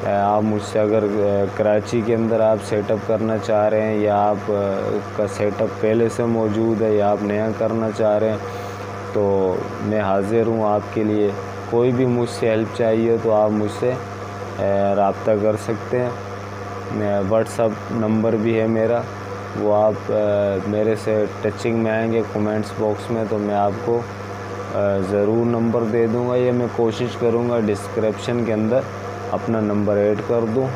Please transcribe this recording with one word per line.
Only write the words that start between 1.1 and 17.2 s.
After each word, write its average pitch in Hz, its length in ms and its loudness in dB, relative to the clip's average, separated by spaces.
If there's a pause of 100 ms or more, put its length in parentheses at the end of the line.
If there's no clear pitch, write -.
कराची 104 440 2
के 113 120 2
अंदर 113 280 2
आप 110 180 4
सेटअप 104 480 -2
करना 110 300 0
चाह 107 300 2
रहे 107 140 2
हैं 107 180 0
या 104 160 2
आप, 104 220 2
अ, 101 800 -2
का 104 100 0
सेटअप 104 420 -2
पहले 110 400 2
से 120 160 -2
मौजूद 113 520 2
है 107 180 2
या 101 140 4
आप 104 120 2
नया 104 300 0
करना 110 400 0
चाह 104 260 2
रहे 110 120 2
हैं 104 100 -2 (720)
तो 98 440 2 (240)
मैं 104 200 0
हाज़िर 101 440 2
हूँ 113 200 0
आपके 104 380 0
लिए। 107 300 2 (380)
कोई 120 200 4
भी 127 140 2
मुझसे 120 440 0
हेल्प 110 280 0
चाहिए 113 340 2
हो 117 60 2
तो 110 140 0
आप 107 200 4
मुझसे, 107 400 -2
अ, 127 60 -4 (960)
राब्ता 101 420 2
कर 104 200 2
सकते 113 420 -4
हैं। 123 140 0
अ, 101 1160 -6